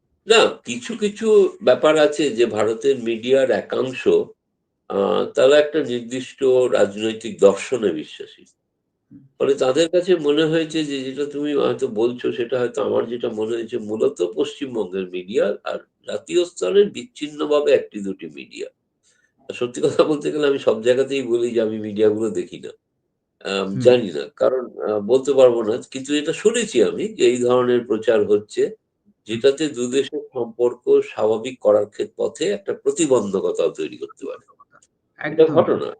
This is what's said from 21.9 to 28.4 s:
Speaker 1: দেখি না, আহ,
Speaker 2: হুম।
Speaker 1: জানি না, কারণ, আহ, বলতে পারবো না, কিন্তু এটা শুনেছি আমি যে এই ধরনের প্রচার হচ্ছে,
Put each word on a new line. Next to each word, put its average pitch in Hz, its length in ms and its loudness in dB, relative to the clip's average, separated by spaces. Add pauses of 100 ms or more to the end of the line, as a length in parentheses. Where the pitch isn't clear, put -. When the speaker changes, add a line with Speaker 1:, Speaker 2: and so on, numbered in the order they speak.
Speaker 1:
দেখি 92 300 -8
না, - 80 -14 (760)
আহ, 98 240 -2
Speaker 2:
হুম। 101 120 -6
Speaker 1:
জানি 120 300 4
না, 71 260 -6
কারণ, 120 440 -2
আহ, 107 200 -2
বলতে 131 320 0
পারবো 123 300 6
না, 110 280 -2
কিন্তু 135 240 -6
এটা 151 180 -2
শুনেছি 214 500 0
আমি 101 260 0
যে - 180 0
এই 123 120 4
ধরনের 123 460 2
প্রচার 110 400 2
হচ্ছে, 104 460 0 (560)